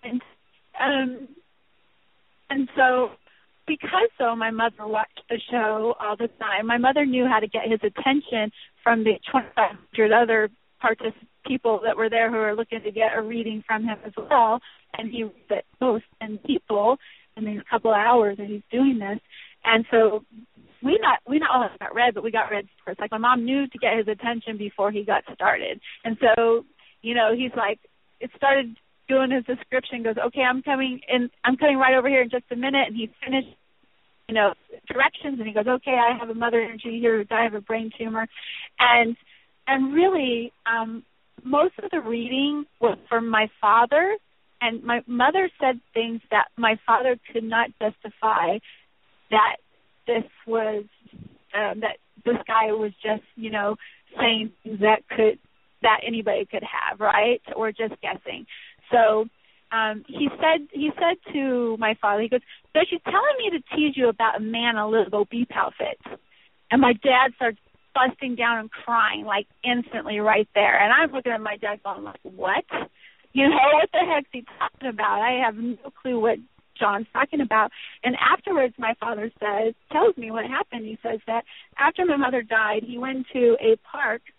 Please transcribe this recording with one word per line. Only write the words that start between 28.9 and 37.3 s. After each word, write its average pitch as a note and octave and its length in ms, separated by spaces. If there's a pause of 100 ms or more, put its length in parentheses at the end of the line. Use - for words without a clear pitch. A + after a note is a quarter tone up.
doing C4 240
his C4 140
description, B3+ 580
goes, A3+ 120 (120)
"Okay, C4+ 140
I'm B3+ 200
coming C4 460
in, B3 220 (140)
I'm C4 140
coming D4 200
right C4 200
over B3+ 120
here C4+ 120
in B3 80
just B3 220
a B3 40
minute." C4+ 320
And G#3+ 80
he A3 140 (140)
finished, C4 320 (720)
you A3 80
know, G3+ 180 (340)
directions, C#4 520
and A3 80
he G#3+ 60
goes, G#3 140
"Okay, B3+ 280
I A#3+ 220
have A3+ 120
a A3+ 40
mother A#3 280
energy A3+ 380
here A#3 180
who G#3 60
died A3+ 240